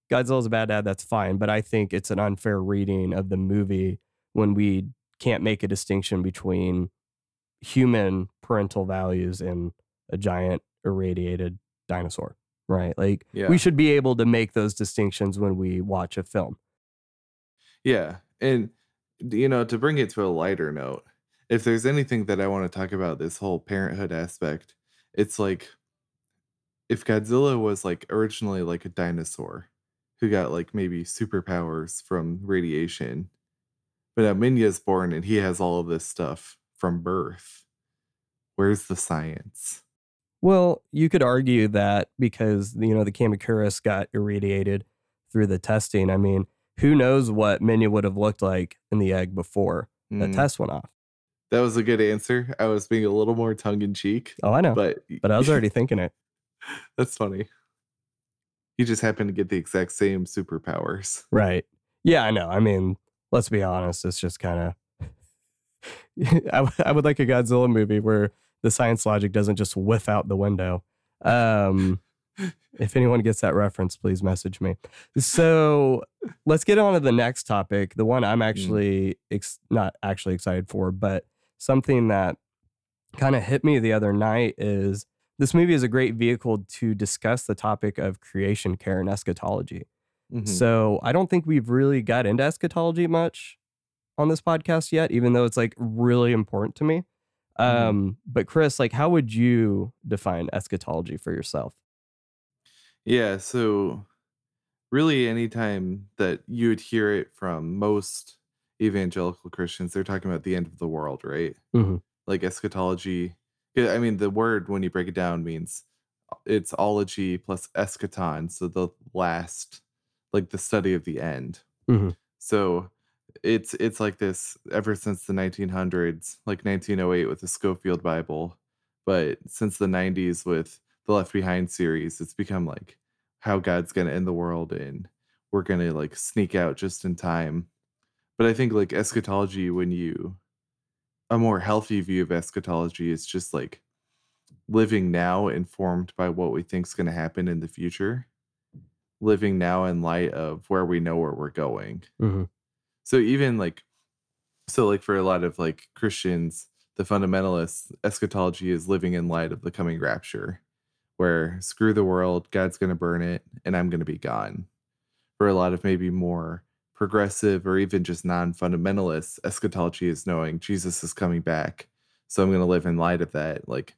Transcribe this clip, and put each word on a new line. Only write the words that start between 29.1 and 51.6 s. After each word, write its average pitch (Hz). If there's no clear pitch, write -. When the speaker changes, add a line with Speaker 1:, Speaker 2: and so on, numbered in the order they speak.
Speaker 2:
who 113
got, 92
like, 82
maybe 87
superpowers 85
from 85
radiation, 82
but 113
now 104
Minya's 113
born 92
and 85
he 107
has 95
all 87
of 85
this 82
stuff -
from 87
birth, 90
where's 98
the 92
science? -
Speaker 1:
Well, 180
you 151
could 160
argue 123
that 101
because, 107
you 110
know, 107
the 101
Kamacuras 107
got 101
irradiated 101
through 107
the 95
testing. 104
I 95
mean, 98
who 143
knows 131
what 107
Minya 110
would 104
have 98
looked 104
like 92
in 107
the 95
egg 92
before 92
the 104
Speaker 2:
Mm. 95
Speaker 1:
test 139
went -
off? -
Speaker 2:
That 117